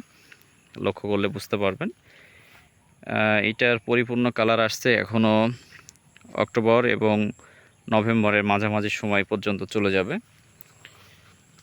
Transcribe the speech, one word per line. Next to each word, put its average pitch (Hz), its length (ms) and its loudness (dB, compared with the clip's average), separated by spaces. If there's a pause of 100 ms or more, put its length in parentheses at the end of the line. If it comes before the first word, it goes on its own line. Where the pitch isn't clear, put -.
(760)
লক্ষ্য 101 340 -6
করলে 101 180 0
বুঝতে 101 300 -6
পারবেন। 190 340 -4
আহ, - 1500 -6
এটার 117 360 0
পরিপূর্ণ 120 520 0
কালার 113 280 2
আসছে 113 360 -2
এখনও 110 540 2 (840)
অক্টোবর 113 520 2
এবং 107 460 0 (580)
নভেম্বরের 107 540 2
মাঝামাঝি 104 460 0
সময় 101 340 -2
পর্যন্ত 98 400 -4
চলে 101 280 -2
যাবে। 95 260 -2 (1500)